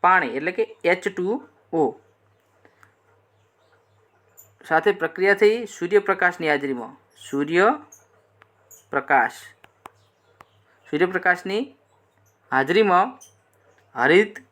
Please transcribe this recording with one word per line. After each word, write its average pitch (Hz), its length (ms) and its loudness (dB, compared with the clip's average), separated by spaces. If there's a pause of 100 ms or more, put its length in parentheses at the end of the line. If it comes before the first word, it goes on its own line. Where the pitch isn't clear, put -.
પાણી 175 340 2
એટલે 156 160 -6
કે 220 320 -4
એચ 180 240 0
ટુ 185 340 -6 (300)
ઓ 151 220 0 (2750)
સાથે 165 280 2
પ્રક્રિયા 185 480 0
થઈ 220 320 2
સૂર્યપ્રકાશની 185 800 0
હાજરીમાં, 135 440 -4 (260)
સૂર્યપ્રકાશ, - 2250 -4 (1500)
સૂર્યપ્રકાશની 180 880 -2 (760)
હાજરીમાં 180 680 2 (760)
હરિત 165 400 2 (180)